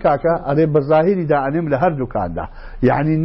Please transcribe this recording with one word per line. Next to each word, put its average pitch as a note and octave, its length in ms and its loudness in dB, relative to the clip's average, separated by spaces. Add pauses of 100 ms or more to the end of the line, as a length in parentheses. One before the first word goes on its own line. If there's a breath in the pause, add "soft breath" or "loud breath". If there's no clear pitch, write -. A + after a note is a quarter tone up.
کاکە، D#3+ 280 2 (140)
ئەرێ D3 260 2
بە D3+ 60 4 (100)
زاهیری E3+ 420 2
دائەنێم D3 400 0
لە C3 120 0
هەردووکاندا. G#2+ 600 -4 (440 loud breath)
یعنی D3 360 0